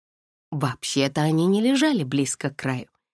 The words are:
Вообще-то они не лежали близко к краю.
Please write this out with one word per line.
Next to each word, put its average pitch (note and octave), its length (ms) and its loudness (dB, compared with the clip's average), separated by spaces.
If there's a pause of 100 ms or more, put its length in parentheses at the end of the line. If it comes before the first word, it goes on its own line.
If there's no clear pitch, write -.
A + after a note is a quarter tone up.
(520)
Вообще-то C#3 680 -2
они D#3+ 240 2
не G3 140 4
лежали C4 440 2
близко C#3 460 -2
к C#3+ 60 -18
краю. C3 320 -6 (260)